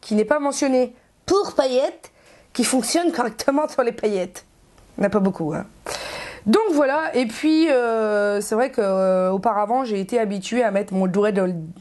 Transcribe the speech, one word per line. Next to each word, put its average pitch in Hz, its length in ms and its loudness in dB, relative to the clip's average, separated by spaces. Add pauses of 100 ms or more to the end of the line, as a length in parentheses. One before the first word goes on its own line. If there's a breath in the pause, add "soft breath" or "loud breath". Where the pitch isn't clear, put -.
qui - 140 -4
n'est 214 100 4
pas 294 140 0
mentionné 269 560 0 (320 soft breath)
pour 392 280 0
paillettes, 269 580 0 (420 soft breath)
qui 233 100 0
fonctionne 285 480 0
correctement 277 560 -2
sur 269 140 -2
les 233 100 0
paillettes. 190 540 -4 (500)
Il 190 60 -2
n'y - 20 4
en 202 40 2
a - 20 -2
pas 208 100 2
beaucoup, 175 320 0
hein. - 140 -6 (800 loud breath)
Donc 392 160 4 (100)
voilà, 294 420 2
et 247 120 2
puis, 311 440 2
euh, 214 720 2
c'est 214 140 -4
vrai 254 160 0
que, 240 100 -2
euh, 190 500 2
auparavant, 208 540 0
j'ai 208 160 -2
été 214 180 -2
habituée 214 460 -2
à 208 60 0
mettre 196 240 -2
mon 190 180 0
jouet 202 200 2
dans 190 120 0
le, 185 80 0 (280)